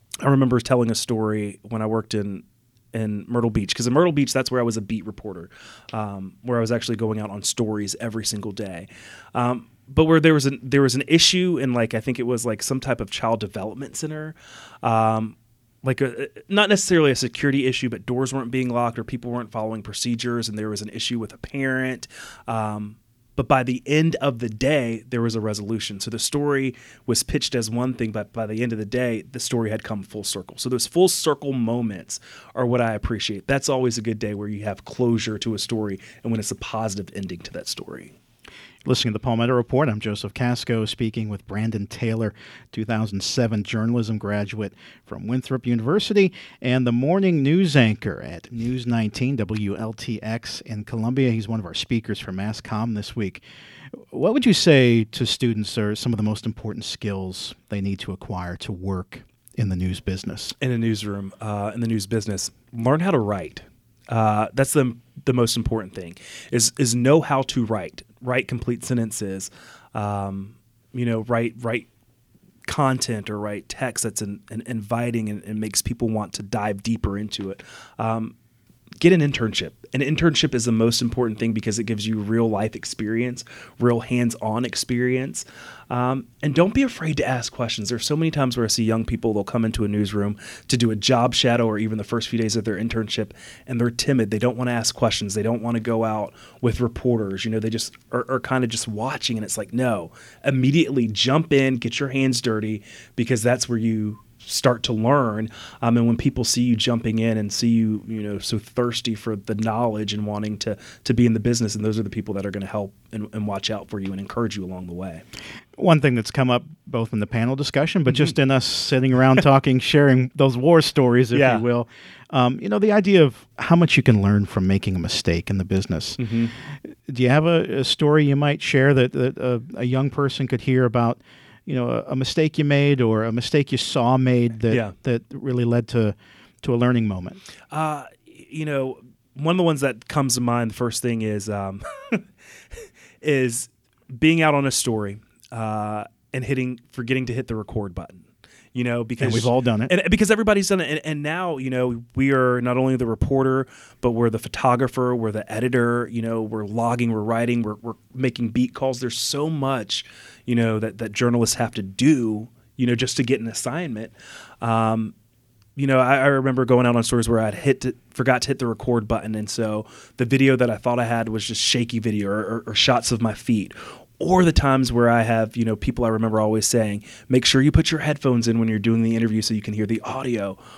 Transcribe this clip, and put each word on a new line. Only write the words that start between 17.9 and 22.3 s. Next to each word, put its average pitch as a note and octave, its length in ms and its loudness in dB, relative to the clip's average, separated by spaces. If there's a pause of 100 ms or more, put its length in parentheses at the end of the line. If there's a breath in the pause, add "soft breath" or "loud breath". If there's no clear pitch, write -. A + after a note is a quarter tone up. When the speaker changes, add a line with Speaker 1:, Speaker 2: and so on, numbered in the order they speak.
Speaker 1:
doors B2+ 260 -2
weren't B2+ 160 -6
being B2+ 200 -2
locked A#2+ 280 0
or A2+ 60 -6
people B2 260 -8
weren't A#2+ 220 -6
following A2 320 -6
procedures, A#2 640 -4
and G#2+ 80 -8
there G#2+ 120 -4
was G#2+ 120 -6
an G#2+ 80 -10
issue A#2 300 -6
with G#2+ 140 -8
a - 40 -20
parent. C3 680 -4 (400 loud breath)